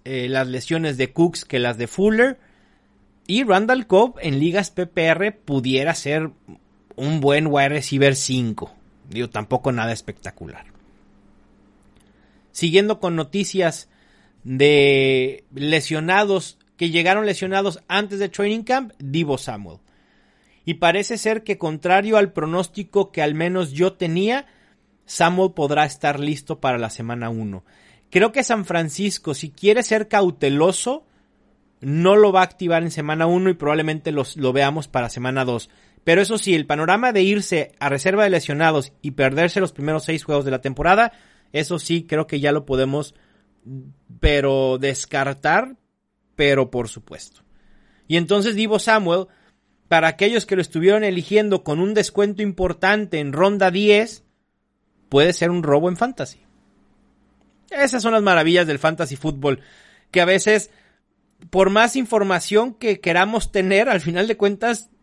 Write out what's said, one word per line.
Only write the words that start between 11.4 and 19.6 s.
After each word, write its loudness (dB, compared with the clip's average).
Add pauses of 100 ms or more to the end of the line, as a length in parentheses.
Siguiendo 2
con -4
noticias -4 (540)
de 2
lesionados, 0 (180)
que -2
llegaron 2
lesionados -2
antes -4
de -4
training -4
camp, -4
Deebo -2
Samuel. -14 (840)